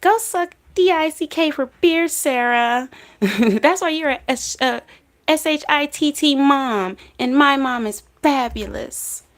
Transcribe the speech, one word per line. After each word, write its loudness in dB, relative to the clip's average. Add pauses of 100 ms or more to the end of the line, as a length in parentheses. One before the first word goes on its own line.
Go 4
suck -4 (200)
D 4
I 2
C -6
K 0
for -2 (140)
beer, 2
Sarah. 0 (160)
<laughs> -16
That's 2
why -2
you're -2
a -2 (100)
S-, -4
uh, 0 (460)
S 2
H -2
I 2
T -2
T 2
mom, 0 (220)
and -2
my 4
mom -4
is -8 (200)
fabulous. -4 (140)